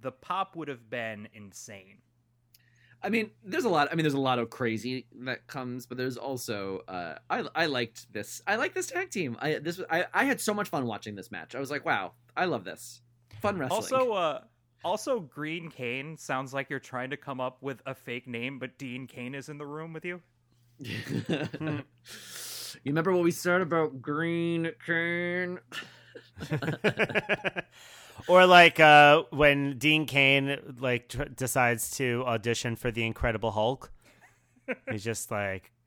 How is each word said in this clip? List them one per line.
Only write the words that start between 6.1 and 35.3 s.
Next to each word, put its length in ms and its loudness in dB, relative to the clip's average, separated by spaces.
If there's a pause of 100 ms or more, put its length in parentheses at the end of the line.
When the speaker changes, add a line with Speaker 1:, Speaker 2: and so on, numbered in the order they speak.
Speaker 2:
also, 720 -6
uh, 260 -8 (160)
I, 140 -2 (100)
I 120 2
liked 460 -4
this. 340 -10
I 100 0
like 180 -4
this 140 -6
tag 220 -6
team. 300 -4
I, 200 -2
this 180 -6
was, 120 -8
I, 220 0
I 120 2
had 160 0
so 120 -2
much 180 -4
fun 160 -2
watching 280 -8
this 160 -14
match. 240 -12
I 60 -8
was 100 -8
like, 140 -6
"Wow, 280 -2 (240)
I 100 0
love 180 -2
this." 360 -14 (400)
Fun 180 -2
wrestling. 220 -2
Speaker 1:
Also, 320 0
uh, 280 0 (440)
also, 360 -2
Green 500 -8
Kane 460 -8
sounds 360 -6
like 160 -6
you're 120 -6
trying 300 -8
to 60 -6
come 240 -10
up 220 -6
with 240 -8
a 80 -8
fake 340 -10
name, 300 -8
but 200 -12
Dean 300 -10
Kane 280 -12
is 120 -12
in 100 -14
the 80 -12
room 260 -10
with 120 -12
you. 160 -8 (580)
Speaker 2:
<laughs> 1080 -6 (1000)
You 60 -2
remember 220 2
what 100 4
we 80 6
said 300 2
about 400 0
Green 720 -2 (160)
Kane? 720 -2 (840)
<laughs> 100 -10
Speaker 3:
<laughs> 1120 -2 (640)
Or, 180 10
like, 320 10
uh, 520 12
when 480 4
Dean 280 2
Kane, 500 4 (220)
like, 300 -2
tr-, 160 -6
decides 720 0
to 280 0
audition 520 -2
for 160 -4
the 120 -2
Incredible 460 -2
Hulk, 400 -2 (960)
he's 140 -6
just 300 -6